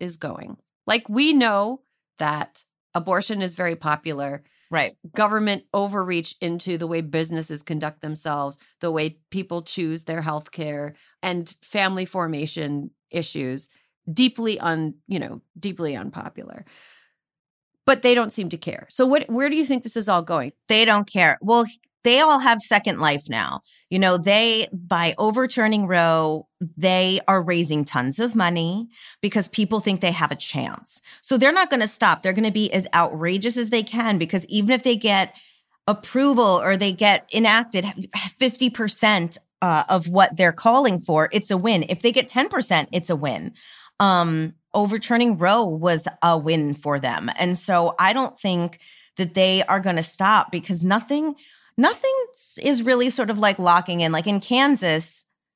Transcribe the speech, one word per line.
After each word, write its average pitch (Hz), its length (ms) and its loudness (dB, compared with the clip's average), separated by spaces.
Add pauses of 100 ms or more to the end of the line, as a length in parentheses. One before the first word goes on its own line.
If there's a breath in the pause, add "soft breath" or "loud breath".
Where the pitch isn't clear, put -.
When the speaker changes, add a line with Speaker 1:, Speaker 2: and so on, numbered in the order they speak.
Speaker 1:
is 175 160 -10
going? - 420 -12 (280)
Like, 220 220 0
we 277 240 2
know 233 500 2 (360)
that 151 460 -6 (300)
abortion 185 460 -2
is 180 140 -4
very 170 220 -4
popular. 147 680 -6 (280)
Speaker 2:
Right. 151 220 0 (220)
Speaker 1:
Government 214 580 0
overreach 196 680 -4
into 175 360 -4
the 165 120 -6
way 165 120 -4
businesses 160 640 -4
conduct 151 400 -6
themselves, 147 560 -6 (220 soft breath)
the 175 100 -4
way 156 300 -4 (100)
people 180 320 -8
choose 165 420 -6
their 165 160 -8
healthcare, 151 760 -8 (280 soft breath)
and 175 400 -6
family 190 420 -2
formation 156 840 -6 (200)
issues, 139 580 -6 (440)
deeply 226 480 0
un-, 160 320 -4 (160)
you 190 100 -4
know, 113 220 -10 (180)
deeply 165 380 -6
unpopular. - 680 -14 (1200 soft breath)
But 269 160 2
they 247 100 6
don't 240 220 0
seem 190 160 -6
to 165 80 -8
care. - 320 -12
So 254 160 2
what, 277 240 2
where 254 180 0
do 285 80 -2
you 311 80 2
think 254 180 -2
this - 140 -8
is 214 140 -2
all 180 100 4
going? 160 320 -4 (160)
Speaker 2:
They 220 160 4
don't 208 220 4
care. 160 340 2
Well, 233 240 4 (380)
they 247 180 4
all 302 200 6
have 240 200 4
Second 208 400 0
Life 147 300 0
now. 73 320 -4 (260 soft breath)
You 185 100 -2
know, 185 200 4
they, 220 560 2
by 170 420 -2
overturning 220 720 0
Roe, 165 600 2 (300)
they 185 500 2
are 190 140 4
raising 165 420 0
tons 135 360 -4
of 233 160 -2
money 175 560 -2 (320 loud breath)
because 208 260 -2
people 214 320 -2
think 196 220 -2
they 175 100 0
have 165 180 -2
a 143 60 -8
chance. - 640 -8 (220 loud breath)
So 262 160 0
they're 269 120 4
not 359 200 2
gonna 233 180 0
stop. 190 340 2
They're 185 120 0
gonna 214 160 0
be 214 240 0
as 185 180 -2
outrageous 180 640 0
as 233 140 -4
they 233 120 0
can 226 360 -2
because 165 300 -2
even 208 240 2
if 254 100 0
they 247 140 2
get 202 380 0 (520 soft breath)
approval 226 760 2
or 190 140 2
they 190 160 0
get 202 400 2
enacted 220 540 2 (280)
fifty 254 540 -2
percent, 214 680 0 (240)
uh, 165 260 2
of 175 200 0
what 180 280 4
they're 175 160 4
calling 226 480 4
for, 156 320 0
it's 208 180 -2
a 196 60 0
win. 185 320 0
If 175 140 -6
they 240 100 2
get 247 160 0
ten 277 220 0
percent, 175 420 0
it's 170 160 -4
a 170 80 -2
win. 127 380 -6 (500 loud breath)
Um, 165 500 2 (180)
overturning 220 640 0
Roe 202 260 4
was 165 440 -2 (120)
a 170 160 4
win 151 380 0
for 143 240 -4
them. 117 400 -4
And 180 180 0
so 175 420 0
I 190 140 4
don't 262 260 -4
think 175 420 -4 (360 soft breath)
that 175 180 -4
they 190 280 4
are 196 180 0
gonna 180 220 0
stop 190 480 2
because 170 340 -4
nothing, 277 520 0 (400 soft breath)
nothing 480 400 2 (440)
is 262 220 0
really 247 280 2
sort 233 200 -2
of, 208 80 -4
like, 202 200 2
locking 175 420 2
in. 165 120 2
Like, 165 140 -2
in 202 140 0
Kansas, 226 840 0 (320)